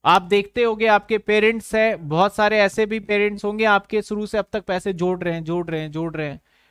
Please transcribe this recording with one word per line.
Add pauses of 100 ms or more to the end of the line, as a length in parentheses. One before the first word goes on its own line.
आप
देखते
होंगे
आपके
पेरेंट्स
हैं,
बहुत
सारे
ऐसे
भी
पेरेंट्स
होंगे
आपके
शुरू
से
अब
तक
पैसे
जोड़
रहे
हैं,
जोड़
रहे
हैं,
जोड़
रहे
हैं। (300)